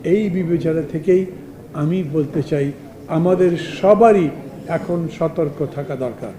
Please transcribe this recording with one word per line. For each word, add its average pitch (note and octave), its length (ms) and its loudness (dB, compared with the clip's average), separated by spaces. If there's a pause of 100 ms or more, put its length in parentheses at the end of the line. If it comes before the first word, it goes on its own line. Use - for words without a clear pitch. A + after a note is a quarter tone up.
এই G3 260 2
বিবেচনা E3 520 0 (100)
থেকেই F#3 340 2 (480)
আমি D#3+ 380 0
বলতে D3+ 300 0
চাই, C#3+ 300 0 (360)
আমাদের F3 420 4 (320)
সবারই G3+ 460 6 (400)
এখন E3+ 400 -2 (100)
সতর্ক D#3 560 -2
থাকা C#3 220 -6
দরকার। A#2+ 420 -8